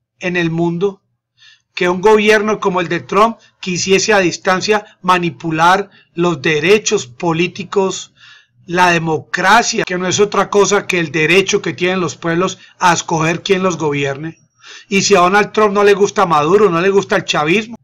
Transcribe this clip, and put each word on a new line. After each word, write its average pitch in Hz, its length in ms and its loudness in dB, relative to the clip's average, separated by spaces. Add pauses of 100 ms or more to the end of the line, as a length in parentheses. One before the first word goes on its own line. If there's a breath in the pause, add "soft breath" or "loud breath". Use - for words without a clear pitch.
(200)
en 175 160 -4
el 170 160 0
mundo? 170 520 -2 (720 soft breath)
Que 180 140 -2
un 180 140 -2
gobierno 214 580 2
como 180 220 -2
el 165 80 -6
de 170 100 -4
Trump 226 380 0 (240 soft breath)
quisiese 190 500 -2
a 208 80 4
distancia 190 840 -2
manipular 175 880 0 (240 soft breath)
los 170 280 -2
derechos 175 640 0
políticos, 180 1080 -4 (520 soft breath)
la 175 260 2
democracia, 180 920 0
que 180 120 -4
no 185 100 -4
es 180 120 -2
otra 196 300 2
cosa 196 380 2
que 180 120 -2
el 156 120 -4
derecho 185 500 0
que 160 120 -6
tienen 185 260 -2
los 185 180 -6
pueblos 175 400 -4 (220 soft breath)
a 180 140 2
escoger 165 500 -2
quién 185 200 0
los 175 140 -2
gobierne. 143 600 -4 (500 loud breath)
Y 196 140 0
si 196 120 2
a 180 40 4
Donald 202 340 2
Trump 214 200 2
no 208 100 2
le 202 100 6
gusta 196 320 0
Maduro, 170 440 4
no 165 120 0
le 196 80 2
gusta 196 260 0
el 175 100 -2
chavismo, 190 580 -2